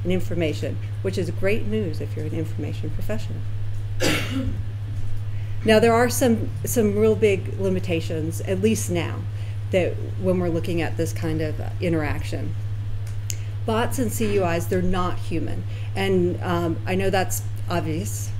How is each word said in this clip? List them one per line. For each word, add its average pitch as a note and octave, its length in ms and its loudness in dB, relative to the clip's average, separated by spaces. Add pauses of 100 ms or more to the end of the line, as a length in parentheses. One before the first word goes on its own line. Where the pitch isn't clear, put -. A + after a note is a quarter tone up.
and F3+ 80 2
information, E3+ 640 0 (240)
which F#2+ 160 -2
is G#2+ 120 -2
great G#2 360 2
news A2 340 0
if - 160 -4
you're - 100 -4
an E3 80 -4
information - 560 -2
professional. - 500 -2 (600)
<coughs> - 480 2 (1160)
Now, A3 120 8
there A3+ 160 6
are A#3+ 160 4
some, A3+ 400 2 (140)
some G#3 300 2
real A2 220 4
big F#3 420 2
limitations, E3 840 0
at F#3+ 180 -2
least G#3+ 300 2
now, D3+ 300 -2 (500)
that E3+ 240 2 (260)
when F#3 180 2
we're F3 120 2
looking E3+ 320 0
at - 160 -2
this E3 160 0
kind D#3 260 -2
of D3+ 140 -2 (260)
interaction. D3+ 760 0 (1080)
Bots A3+ 340 0
and G#3+ 140 2
C G#3 220 0
U G3 100 4
Is, E3+ 220 2
they're F#3 160 2
not F3+ 360 2
human. - 460 -2 (320)
And, F#3 460 2
um, E3+ 420 0
I F#3+ 100 0
know G3 140 2
that's F#3+ 320 2 (300)
obvious E3+ 680 -2